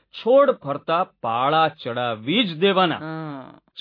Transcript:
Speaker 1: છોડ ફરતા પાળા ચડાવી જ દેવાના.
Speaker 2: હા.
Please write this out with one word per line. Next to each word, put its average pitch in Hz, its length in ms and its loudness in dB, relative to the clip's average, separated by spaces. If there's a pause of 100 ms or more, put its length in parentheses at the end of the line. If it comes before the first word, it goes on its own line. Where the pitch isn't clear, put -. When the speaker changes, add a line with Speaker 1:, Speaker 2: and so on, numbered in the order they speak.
Speaker 1:
છોડ 262 440 4
ફરતા 165 520 -4
પાળા 139 640 0
ચડાવી 123 760 -4
જ 165 160 -6
દેવાના. 185 380 2
Speaker 2:
હા. 156 640 -12 (220)